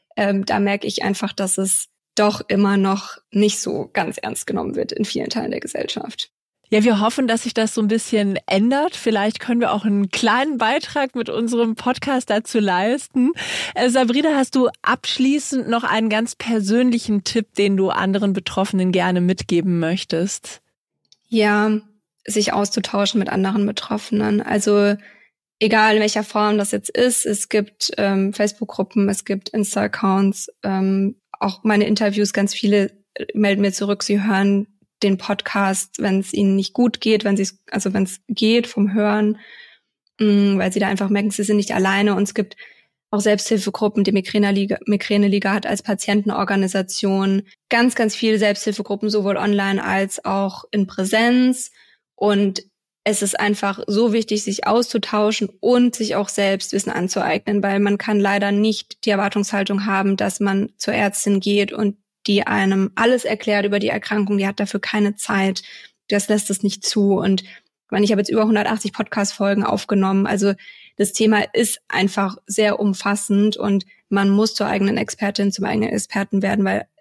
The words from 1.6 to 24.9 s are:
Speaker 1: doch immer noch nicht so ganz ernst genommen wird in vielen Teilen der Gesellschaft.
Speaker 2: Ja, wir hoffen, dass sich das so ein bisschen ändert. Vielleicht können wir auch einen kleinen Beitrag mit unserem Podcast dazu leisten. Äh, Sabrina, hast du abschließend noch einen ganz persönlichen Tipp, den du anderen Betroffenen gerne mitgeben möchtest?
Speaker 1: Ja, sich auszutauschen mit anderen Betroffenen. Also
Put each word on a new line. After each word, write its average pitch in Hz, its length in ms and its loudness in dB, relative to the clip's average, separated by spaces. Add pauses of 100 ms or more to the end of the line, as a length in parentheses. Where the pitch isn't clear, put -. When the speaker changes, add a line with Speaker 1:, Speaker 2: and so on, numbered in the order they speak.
Speaker 1:
doch 208 340 0
immer 202 300 2
noch 196 400 -2 (140)
nicht 208 280 2
so - 320 -6
ganz 190 280 -4
ernst - 260 -8
genommen 180 300 -4
wird - 160 -4
in - 140 -2
vielen - 240 -6
Teilen - 200 -4
der - 100 -6
Gesellschaft. - 720 -8 (400)
Speaker 2:
Ja, 214 140 4
wir 220 160 4
hoffen, 240 280 0
dass 226 160 0
sich 233 100 -6
das 220 220 -2
so 226 60 0
ein 214 60 2
bisschen 208 600 0
ändert. 262 480 2
Vielleicht 220 440 -2
können 240 220 -2
wir 220 120 0
auch 208 120 -2
einen 202 240 2
kleinen 247 480 0
Beitrag 262 580 -2
mit 226 140 -6
unserem 233 460 -2
Podcast 254 560 -2
dazu 220 280 0
leisten. 226 720 0 (440)
Äh, 254 140 2
Sabrina, 262 460 2
hast 269 200 0
du 254 140 4 (120)
abschließend 262 880 0
noch 233 140 0
einen 220 260 0
ganz 220 260 -2
persönlichen 226 880 0
Tipp, - 320 -4
den 196 220 2
du 190 120 2
anderen 196 440 0
Betroffenen 185 580 -2
gerne 180 300 2
mitgeben 180 580 0
möchtest? 170 800 -4 (680)
Speaker 1:
Ja, 214 500 2 (460)
sich 208 280 0
auszutauschen 202 640 0
mit 190 100 -2
anderen 202 380 0
Betroffenen. 208 720 -2
Also 202 540 2 (640)